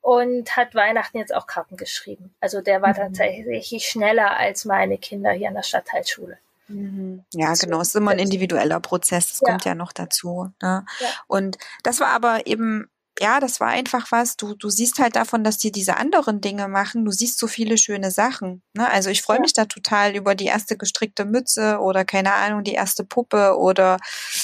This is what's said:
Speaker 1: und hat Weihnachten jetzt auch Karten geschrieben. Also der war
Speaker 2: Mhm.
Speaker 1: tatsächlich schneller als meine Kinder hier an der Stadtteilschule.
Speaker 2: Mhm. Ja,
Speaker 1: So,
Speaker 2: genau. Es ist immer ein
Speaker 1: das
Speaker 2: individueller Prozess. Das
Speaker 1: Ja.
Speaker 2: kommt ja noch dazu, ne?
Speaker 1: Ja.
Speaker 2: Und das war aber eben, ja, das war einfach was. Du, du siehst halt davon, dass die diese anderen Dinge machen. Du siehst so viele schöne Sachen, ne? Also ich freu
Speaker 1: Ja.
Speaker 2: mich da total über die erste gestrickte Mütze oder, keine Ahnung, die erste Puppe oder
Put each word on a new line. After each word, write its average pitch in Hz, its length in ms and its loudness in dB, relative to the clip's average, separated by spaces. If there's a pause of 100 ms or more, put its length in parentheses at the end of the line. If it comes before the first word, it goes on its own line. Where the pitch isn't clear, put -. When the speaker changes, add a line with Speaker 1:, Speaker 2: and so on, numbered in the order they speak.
Speaker 1:
und 247 540 2
hat 240 180 0
Weihnachten 220 440 0
jetzt - 160 -6
auch - 120 -4
Karten - 300 -10
geschrieben. - 640 -12
Also 196 200 -2
der 190 220 2
war 196 80 6
Speaker 2:
Mhm. 202 40 2
Speaker 1:
tatsächlich 214 920 -4
schneller 214 500 2
als 202 280 -2
meine 196 340 2
Kinder 202 340 -2
hier 190 160 -2
an - 60 -6
der 196 80 -6
Stadtteilschule. - 760 -4 (300)
Speaker 2:
Mhm. 196 560 -10 (100)
Ja, 160 200 0
Speaker 1:
So, 175 120 0
Speaker 2:
genau. 165 140 -2
Es 180 80 -2
ist - 80 -2
immer 208 160 4
ein 196 60 2
Speaker 1:
das 185 60 2
Speaker 2:
individueller 175 560 0
Prozess. 175 500 0
Das - 100 -4
Speaker 1:
Ja. - 80 6
Speaker 2:
kommt 185 160 0
ja 180 100 0
noch 175 180 -8
dazu, 180 600 -6 (100)
ne? 190 240 -2 (140)
Speaker 1:
Ja. 247 80 -2 (180)
Speaker 2:
Und 196 320 0 (240)
das - 180 0
war - 80 2
aber 233 380 2
eben, 220 420 -2 (300)
ja, 226 220 4
das 254 200 -2
war 220 80 2
einfach 247 440 -2
was. 240 240 0
Du, 208 180 -8
du 208 160 -6
siehst 240 300 0
halt 233 160 2
davon, 226 280 0
dass 214 140 0
die 214 140 0
diese 190 240 0
anderen 269 440 2
Dinge 202 280 -4
machen. 196 360 0
Du 208 60 0
siehst 226 280 -2
so 226 100 -2
viele 226 280 0
schöne 196 340 0
Sachen, 196 520 -2 (100)
ne? 226 160 0
Also 196 220 2
ich 208 120 0
freu 214 120 2
Speaker 1:
Ja. 254 60 4
Speaker 2:
mich - 120 2
da 220 140 4
total 202 500 0
über 196 200 2
die 196 100 -4
erste 208 300 -2
gestrickte 208 480 -4
Mütze 214 560 0
oder, 190 240 2
keine 190 300 2
Ahnung, 208 300 2
die 202 100 -4
erste 196 300 0
Puppe 202 540 4
oder 185 400 4 (460)